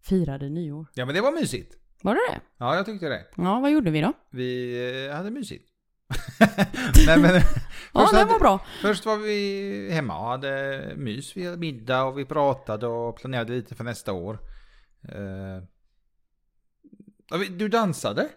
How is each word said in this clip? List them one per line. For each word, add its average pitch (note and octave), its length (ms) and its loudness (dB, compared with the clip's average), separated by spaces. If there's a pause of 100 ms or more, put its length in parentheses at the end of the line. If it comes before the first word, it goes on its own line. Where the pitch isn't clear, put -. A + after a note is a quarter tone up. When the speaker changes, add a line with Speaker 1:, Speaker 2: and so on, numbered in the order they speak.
Speaker 1:
firade C#3+ 460 -2
nyår? D#3 440 -10
Speaker 2:
Ja, B2 120 -6
men C#3 100 -4
det F#3+ 60 0
var C4+ 100 2
mysigt. D4 440 -6 (280)
Speaker 1:
Var G3+ 120 0
det G4 60 0 (120)
det? - 60 -10 (180)
Speaker 2:
Ja, B2 180 -2
jag F#3+ 100 -2
tyckte F#3+ 240 -8
det. A#2 160 -8 (120)
Speaker 1:
Ja, F#3 220 0
vad C#4+ 120 2
gjorde C4 200 2
vi D#3 100 0
då? A3 120 0 (160)
Speaker 2:
Vi, B2 800 -6
eh, D3 60 -10
hade F#3+ 160 -10
mysigt. - 360 -14 (720)
<laughs> - 0 -
Speaker 1:
<laughs> - 680 8
Speaker 2:
Nej, D#3+ 120 8
men F3 160 8 (580)
Speaker 1:
Ja, - 80 2
Speaker 2:
först G#4 120 6
Speaker 1:
det - 60 6
Speaker 2:
hade, G#4+ 120 6
Speaker 1:
var A4+ 80 4
bra. G3+ 200 6 (220)
Speaker 2:
först G3 240 -2
var A3 120 0
vi G3+ 760 -6
hemma A#2+ 260 -4
och G#2 80 -8
hade C3+ 560 -6 (140)
mys. C3 400 -10
Vi F3+ 80 -8
hade F3 120 -10
middag C3 460 -4
och C3+ 160 -4
vi C3+ 60 -6
pratade C3 600 -2
och A#2 300 -6
planerade A#2+ 360 -6
lite B2 220 -8
för - 80 -12
nästa A2+ 300 -8
år. F#2+ 260 -10 (720)
Eh, F#2+ 540 -12 (1700)
ja, - 80 -6
vi, F#3+ 100 -4
du F#3 220 -6
dansade. F#3 680 -2